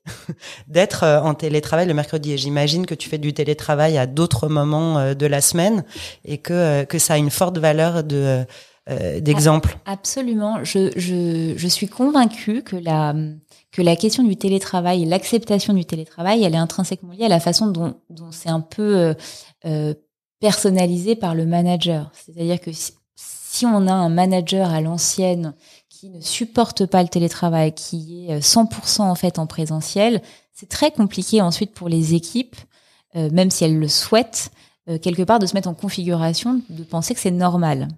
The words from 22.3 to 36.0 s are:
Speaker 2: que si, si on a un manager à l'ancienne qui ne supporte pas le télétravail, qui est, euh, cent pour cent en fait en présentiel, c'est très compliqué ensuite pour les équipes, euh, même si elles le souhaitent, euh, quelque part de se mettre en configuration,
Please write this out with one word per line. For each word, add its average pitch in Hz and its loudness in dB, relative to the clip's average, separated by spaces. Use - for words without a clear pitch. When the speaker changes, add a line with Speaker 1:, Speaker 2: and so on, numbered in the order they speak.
Speaker 2:
que 170 -10
si, - -10
si - -8
on 208 4
a 185 2
un 185 2
manager 185 2
à 160 0
l'ancienne 170 -2
qui - -20
ne 175 -20
supporte 220 0
pas 185 4
le 175 2
télétravail, 165 0
qui 170 -12
est, 160 -4
euh, 147 -2
cent 226 4
pour - -10
cent 202 2
en 180 0
fait 175 -2
en 160 -4
présentiel, 165 0
c'est - -20
très 302 0
compliqué 208 2
ensuite 185 -2
pour 180 -10
les 165 2
équipes, 233 -2
euh, 160 -2
même 185 4
si 180 0
elles 160 4
le 156 0
souhaitent, - 0
euh, 165 -6
quelque 175 -2
part 220 4
de 190 2
se - -2
mettre 190 -2
en 175 -4
configuration, 175 -2